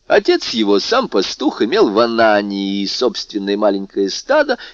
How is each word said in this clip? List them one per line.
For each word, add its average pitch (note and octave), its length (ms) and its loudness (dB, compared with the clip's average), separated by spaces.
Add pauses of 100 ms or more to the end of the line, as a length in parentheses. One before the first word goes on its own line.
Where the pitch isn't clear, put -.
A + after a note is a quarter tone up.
Отец - 420 2
его, G3+ 300 2
сам A#3+ 280 0
пастух, F#3 540 -2
имел E3+ 260 2
в G2+ 100 0
Анании G#2 880 0
собственное G2+ 720 -4
маленькое G2 540 -2
стадо C#4+ 480 -2 (160)